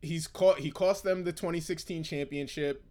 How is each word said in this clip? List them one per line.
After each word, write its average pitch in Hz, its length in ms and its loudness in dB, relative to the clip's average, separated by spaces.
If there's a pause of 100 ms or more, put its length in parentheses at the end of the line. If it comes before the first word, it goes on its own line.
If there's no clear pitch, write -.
he's 160 240 -4
caught, - 340 6
he 156 120 -4
cost 190 320 2
them 185 220 0
the 175 80 -2
twenty 170 260 -2
sixteen 165 420 -6
championship, 143 880 -4